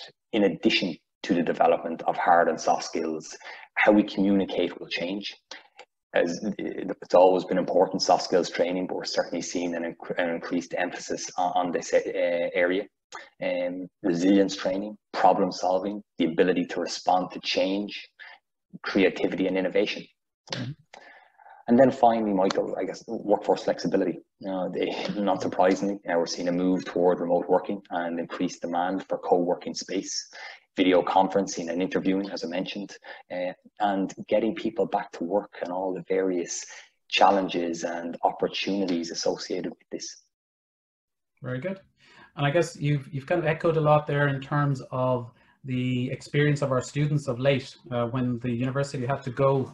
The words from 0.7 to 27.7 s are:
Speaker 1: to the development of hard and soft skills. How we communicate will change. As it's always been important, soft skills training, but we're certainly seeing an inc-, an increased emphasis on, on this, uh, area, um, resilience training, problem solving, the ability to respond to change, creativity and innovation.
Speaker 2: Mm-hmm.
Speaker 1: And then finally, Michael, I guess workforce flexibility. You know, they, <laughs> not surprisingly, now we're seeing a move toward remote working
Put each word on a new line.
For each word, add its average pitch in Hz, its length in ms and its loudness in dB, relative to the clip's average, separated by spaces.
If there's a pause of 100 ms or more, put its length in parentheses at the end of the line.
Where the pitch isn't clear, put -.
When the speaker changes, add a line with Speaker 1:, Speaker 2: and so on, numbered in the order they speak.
Speaker 1:
to - 100 0
the 87 80 4
development 82 640 2
of 85 120 -2
hard 85 320 4
and 80 140 0
soft - 220 0
skills. 80 520 -6 (380)
How - 180 4
we 104 120 6
communicate 95 760 0
will 85 80 -12
change. 98 480 -6 (800)
As 87 260 2 (200)
it's - 560 -2
always 92 280 8
been 90 140 -2
important, 90 460 2
soft 85 220 4
skills 87 260 2
training, 90 340 0
but 92 120 -6
we're 90 80 -8
certainly 87 360 -2
seeing 87 320 -4
an 85 100 -4
inc-, 85 360 -8
an 87 100 0
increased 85 480 -4
emphasis 87 640 -6
on, 87 160 0
on 90 160 0
this, 90 200 -4
uh, 85 100 4 (520)
area, 92 300 2 (600)
um, 90 440 -4 (160)
resilience 95 520 4
training, 101 420 -4 (160)
problem 92 380 4
solving, 95 500 -2 (160)
the - 80 2
ability 90 400 2
to - 160 -4
respond 90 500 -2
to - 80 -12
change, - 680 -4 (760)
creativity 92 640 2
and 92 100 -2
innovation. 95 480 0 (480)
Speaker 2:
Mm-hmm. 123 180 -8 (960)
Speaker 1:
And 120 120 6
then 127 120 8
finally, 113 420 4
Michael, 95 440 0
I 95 60 -4
guess 92 240 -8
workforce 101 560 0
flexibility. 90 560 0 (200)
You 98 100 -8
know, 90 240 -4
they, 95 200 -2 (220)
<laughs> - 0 -
not 95 260 0
surprisingly, 95 640 2
now 85 140 0
we're 85 60 2
seeing 90 240 -4
a - 20 2
move 90 320 2
toward 87 360 2
remote 87 280 0
working 98 340 0 (100)